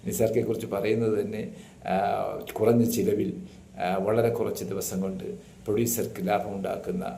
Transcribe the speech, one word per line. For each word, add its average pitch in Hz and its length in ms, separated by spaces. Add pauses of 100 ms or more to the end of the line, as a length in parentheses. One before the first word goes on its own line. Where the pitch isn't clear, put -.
നിസാർ 110 220
ഖാനെക്കുറിച്ച് 110 460
പറയുന്നത് 107 460
തന്നെ, 107 220 (500)
ആ, - 20 (640)
കുറഞ്ഞ 117 240 (140)
ചിലവിൽ, 101 340 (520)
ആ, 92 120 (120)
വളരെ 113 220
കുറച്ച് 104 360
ദിവസം 95 360
കൊണ്ട് 95 260 (380)
പ്രൊഡ്യൂസർക്ക് 113 640
ലാഭമുണ്ടാക്കുന്ന 95 760 (120)